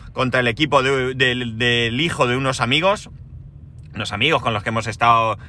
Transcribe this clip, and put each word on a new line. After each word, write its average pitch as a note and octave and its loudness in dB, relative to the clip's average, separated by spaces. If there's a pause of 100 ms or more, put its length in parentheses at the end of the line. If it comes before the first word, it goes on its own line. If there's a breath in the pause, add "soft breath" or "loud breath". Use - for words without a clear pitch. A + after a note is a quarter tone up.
(120)
contra B2+ 0
el B2 2
equipo C#3+ 2
de, C3 0
del, B2 0
del A#2+ 0
hijo D3+ 0
de B2 0
unos C3 -2
amigos, D#3+ 0 (840)
unos G#2 -8
amigos C3 2
con A#2+ -2
los G#2 -4
que A#2+ -4
hemos A2+ -2
estado A2+ 4 (120)